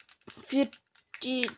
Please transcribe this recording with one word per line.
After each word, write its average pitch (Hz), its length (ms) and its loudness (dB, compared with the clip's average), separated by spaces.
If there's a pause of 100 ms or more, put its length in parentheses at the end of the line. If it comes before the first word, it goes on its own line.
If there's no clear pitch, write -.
(460)
Für 269 240 2 (540)
die, 254 340 0